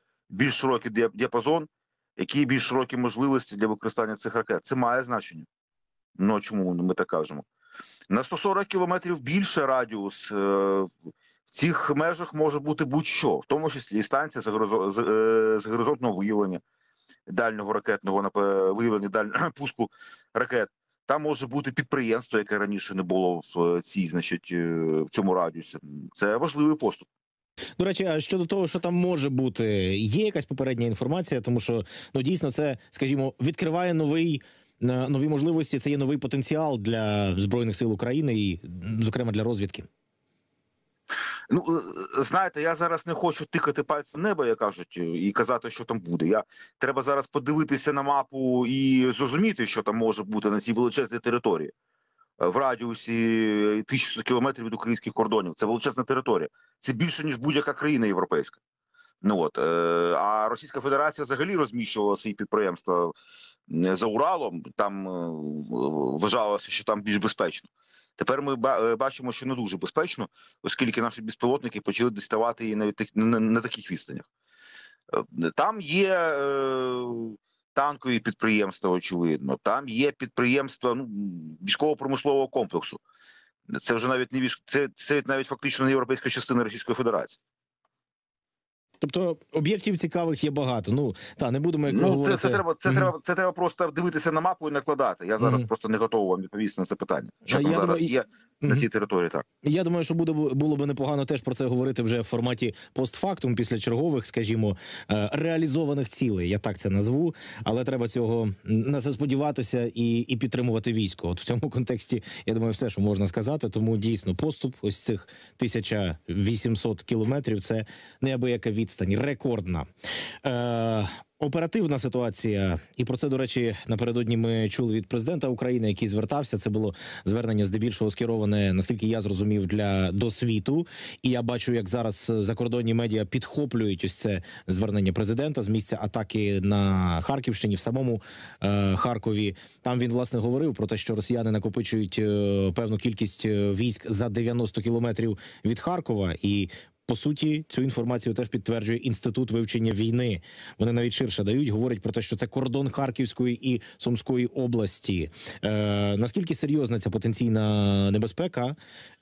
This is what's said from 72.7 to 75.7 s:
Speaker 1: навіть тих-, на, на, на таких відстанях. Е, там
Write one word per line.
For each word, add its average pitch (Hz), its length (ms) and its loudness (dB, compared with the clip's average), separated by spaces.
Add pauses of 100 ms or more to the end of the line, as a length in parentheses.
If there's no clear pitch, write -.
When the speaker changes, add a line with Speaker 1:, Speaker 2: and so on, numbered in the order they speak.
Speaker 1:
навіть 107 200 0
тих-, - 200 -6
на, 110 80 2
на, 117 160 4
на 113 200 2
таких 113 320 -8
відстанях. - 380 -10 (840)
Е, - 420 -2
там 208 240 2